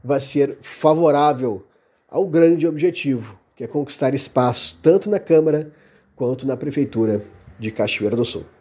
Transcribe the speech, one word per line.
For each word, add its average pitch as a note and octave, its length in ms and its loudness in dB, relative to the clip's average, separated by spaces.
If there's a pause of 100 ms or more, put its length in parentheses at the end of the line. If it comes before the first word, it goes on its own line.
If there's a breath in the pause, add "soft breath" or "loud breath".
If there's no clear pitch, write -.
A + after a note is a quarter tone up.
vai - 160 0
ser - 420 -2
favorável D3 1000 2 (460)
ao F#3 160 -2
grande E3 420 4
objetivo, C#3+ 720 -4 (160)
que - 80 -12
é A#2 40 -10
conquistar C#3 460 -2
espaço - 680 -2
tanto G3 280 4
na G#3 100 0
Câmara D#3 520 2 (440 soft breath)
quanto B2+ 300 -4
na B2+ 120 -4
Prefeitura A2+ 680 -2 (340)
de A2 140 -8
Cachoeira G#2 440 -2
do A#2 100 0
Sul. E2 180 -10 (180)